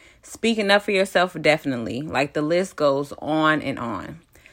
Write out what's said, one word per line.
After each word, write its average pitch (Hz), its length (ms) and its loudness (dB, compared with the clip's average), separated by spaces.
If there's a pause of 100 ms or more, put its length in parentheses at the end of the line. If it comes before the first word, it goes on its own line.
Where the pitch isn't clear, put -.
(240)
Speaking 214 480 0
up 202 100 4
for - 80 -6
yourself, 190 500 2
definitely. 139 600 0
Like, 143 300 -2
the 156 100 -2
list 175 320 0
goes 143 440 0
on 156 440 2
and 135 160 -6
on. 117 420 -8 (320)